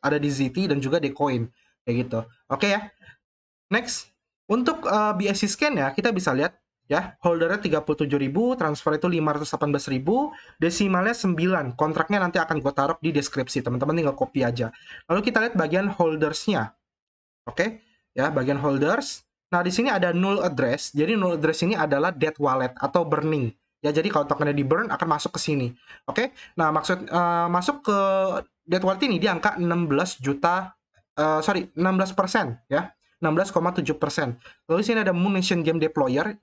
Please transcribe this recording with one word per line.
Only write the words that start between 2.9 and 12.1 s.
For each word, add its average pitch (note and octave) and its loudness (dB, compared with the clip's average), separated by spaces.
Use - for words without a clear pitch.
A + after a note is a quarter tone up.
Next, A#3+ -4
untuk, B3+ -2
eh, G#3+ 2
B F#3 -2
S G3+ -2
C G#3 0
scan D4 0
ya, C3+ 0
kita A#3 0
bisa F#3 0
lihat D3 0
ya, F3 -2
holdernya E3+ 2
tiga D#3 2
puluh D3+ -2
tujuh C#3 0
ribu, E3+ 0
transfer D3+ 0
itu F3+ 2
lima D#3+ 2
ratus D3 -2
delapan D3 0
belas C#3 -8
ribu, E3 0
desimalnya F#3 2
sembilan. E3+ 0
Kontraknya D#3+ 0